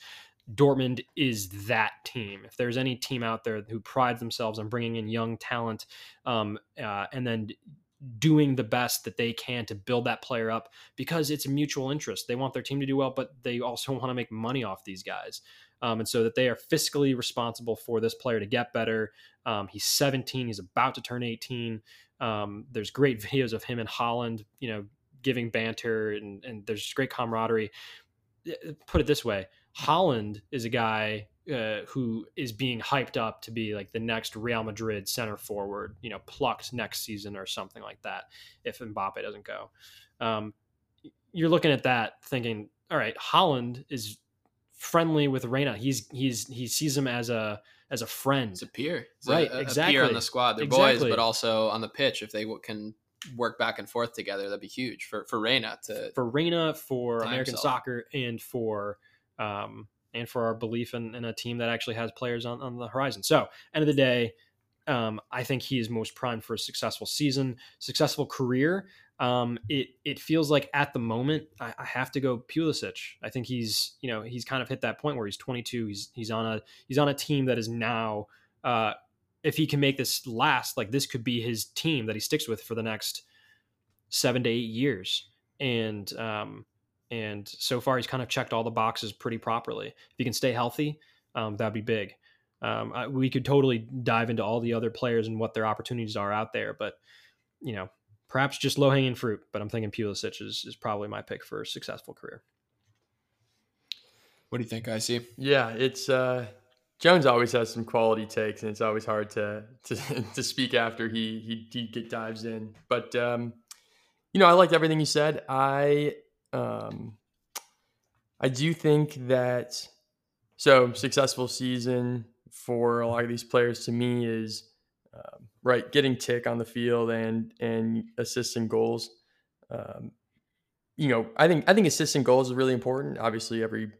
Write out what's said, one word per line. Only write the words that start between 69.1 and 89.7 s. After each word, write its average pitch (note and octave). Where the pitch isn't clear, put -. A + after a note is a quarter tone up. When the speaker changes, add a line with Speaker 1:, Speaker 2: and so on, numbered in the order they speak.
Speaker 1:
Um, B2
it, C3+
it C#3+
feels D#3
like C#3
at C#3+
the C#3
moment, B2+
I, A#2
I A#2+
have B2+
to C#3+
go B2+
Pulisic. D3
I A2+
think A#2+
he's, A#2
you C3
know, A2
he's A#2
kind C3
of A#2
hit C3
that A2+
point D3
where A2+
he's G2+
twenty-two. A#2+
He's, G#2
he's A2+
on A2+
a, A2
he's C3+
on D3
a C#3
team C#3
that B2+
is A2+
now, A2+
uh, A2+
if D3+
he D#3
can C#3+
make C#3
this -
last, B2+
like, G#2+
this C#3
could A#2+
be A#2+
his A2+
team C#3+
that G#2+
he G#2+
sticks D3+
with A2
for -
the A2+
next A2
seven B2+
to A#2+
eight A#2
years. A2
And, A2
um, G#2+
and G#2+
so -
far, C3
he's B2
kind C3
of A#2+
checked -
all A2+
the A#2
boxes A2
pretty A#2
properly. A2+